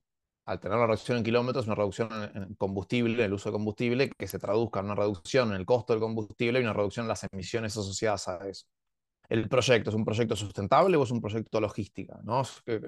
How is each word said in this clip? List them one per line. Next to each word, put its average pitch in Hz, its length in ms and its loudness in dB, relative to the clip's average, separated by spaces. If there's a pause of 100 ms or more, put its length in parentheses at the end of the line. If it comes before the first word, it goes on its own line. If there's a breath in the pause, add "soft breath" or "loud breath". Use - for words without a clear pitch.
(460)
al 101 120 -6
tener 98 180 -4
una 120 120 4
reducción 117 300 0
en 113 60 0
kilómetros, 120 420 2
una 107 100 0
reducción 104 360 0
en, 104 300 -8
en 101 140 -10
combustible, 104 580 0
en 117 120 2
el 98 80 2
uso 101 160 -4
de - 20 -6
combustible, 120 640 0
que 101 80 -6
se 98 140 -6
traduzca 107 400 0
en 98 60 -4
una 104 100 -2
reducción 107 540 2
en 98 60 -2
el 92 80 -4
costo 120 280 2
del 107 80 2
combustible 113 580 0
y 127 60 2
una 107 80 0
reducción 104 320 0
en 113 60 -2
las 104 220 -4
emisiones 104 440 -4
asociadas 98 500 -2
a 92 220 -6
eso. - 180 -12 (600)
¿El 113 220 0
proyecto 120 400 4
es 110 80 0
un 110 80 2
proyecto 110 320 0
sustentable 135 600 2
o 143 40 4
es 120 80 0
un 117 100 -2
proyecto 107 380 -2
logística? - 640 -4
¿No? 123 180 0
Es - 200 -8
que 113 260 -2